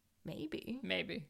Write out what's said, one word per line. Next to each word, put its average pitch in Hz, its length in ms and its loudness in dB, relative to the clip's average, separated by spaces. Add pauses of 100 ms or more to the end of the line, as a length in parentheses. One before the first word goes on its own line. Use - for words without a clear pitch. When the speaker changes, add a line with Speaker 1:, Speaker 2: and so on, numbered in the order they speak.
(240)
Speaker 1:
Maybe. 160 580 -2
Speaker 2:
Maybe. 180 480 2